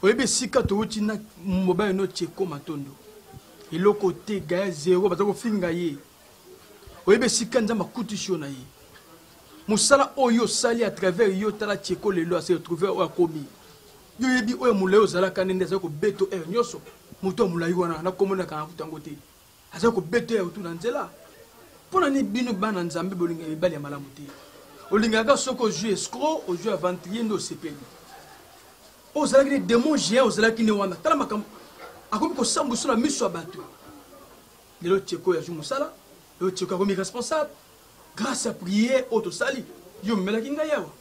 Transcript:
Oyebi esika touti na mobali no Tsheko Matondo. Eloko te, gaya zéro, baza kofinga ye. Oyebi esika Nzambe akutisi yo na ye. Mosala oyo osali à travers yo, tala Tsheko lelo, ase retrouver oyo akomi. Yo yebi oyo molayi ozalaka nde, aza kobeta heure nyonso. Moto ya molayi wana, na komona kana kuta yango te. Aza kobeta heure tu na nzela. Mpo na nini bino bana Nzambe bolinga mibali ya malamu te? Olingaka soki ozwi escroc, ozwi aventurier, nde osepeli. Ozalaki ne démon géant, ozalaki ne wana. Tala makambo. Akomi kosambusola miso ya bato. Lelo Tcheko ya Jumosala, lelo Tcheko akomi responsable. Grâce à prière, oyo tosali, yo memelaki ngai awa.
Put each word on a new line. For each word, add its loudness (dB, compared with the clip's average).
Oyebi 4
esika 0
touti -2
na -2
mobali 2
no 0
Tsheko -6
Matondo. -8
Eloko 2
te, -6
gaya -2
zéro, 2
baza 0
kofinga 0
ye. -2
Oyebi 6
esika 0
Nzambe 0
akutisi -6
yo 0
na -8
ye. -12
Mosala 4
oyo 4
osali 0
à 0
travers 2
yo, 0
tala -4
Tsheko -2
lelo, 0
ase 0
retrouver -2
oyo 0
akomi. 0
Yo 0
yebi 2
oyo 4
molayi 6
ozalaka 2
nde, 0
aza -2
kobeta -2
heure -6
nyonso. -2
Moto 0
ya 2
molayi 0
wana, 0
na -2
komona 0
kana -8
kuta -12
yango -10
te. -14
Aza 2
kobeta -2
heure 0
tu -12
na -8
nzela. -4
Mpo 2
na 4
nini 2
bino 0
bana 0
Nzambe -4
bolinga -2
mibali 0
ya -8
malamu -10
te? -16
Olingaka 4
soki -2
ozwi 0
escroc, -2
ozwi -2
aventurier, -2
nde -2
osepeli. -8
Ozalaki 6
ne 2
démon 4
géant, 4
ozalaki 2
ne 4
wana. 0
Tala 0
makambo. -4
Akomi -2
kosambusola 0
miso 0
ya 0
bato. -10
Lelo 2
Tcheko -2
ya -2
Jumosala, -6
lelo 0
Tcheko -4
akomi 2
responsable. -2
Grâce -4
à -4
prière, 2
oyo 2
tosali, -4
yo 0
memelaki -2
ngai -2
awa. -2